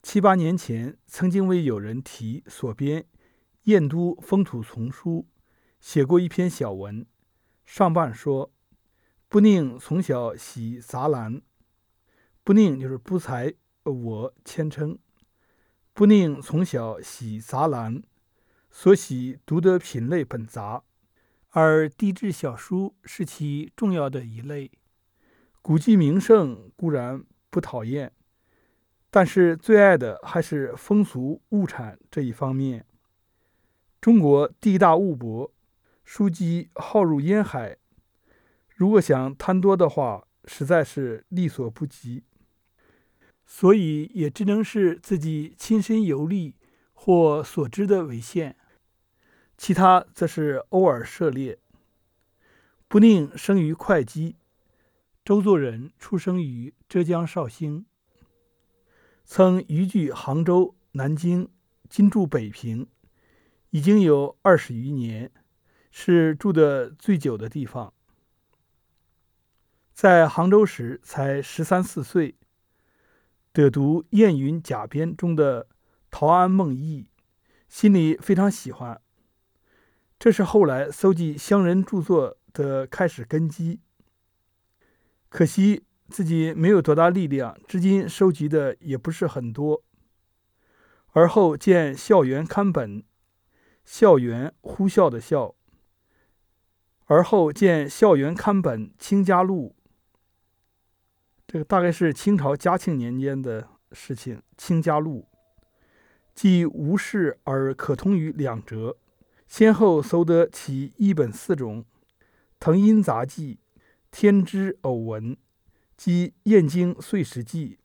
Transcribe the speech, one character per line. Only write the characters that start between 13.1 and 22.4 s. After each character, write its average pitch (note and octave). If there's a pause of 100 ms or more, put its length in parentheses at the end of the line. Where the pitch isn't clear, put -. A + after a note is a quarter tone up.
才， C3+ (300)
呃， D3
我 A#2 (120)
谦 D#3
称。 D3+ (960)
不 G#3
宁 F3
从 D3+
小 A2+
喜 A2
杂 C#3
兰， A#2+ (680)
所 F#3+
喜 B2+
读 D#3
得 F#3
品 A#2+
类 E3
本 A2+
杂， A2 (680)
而 D#3
地 G3
质 G3
小 C3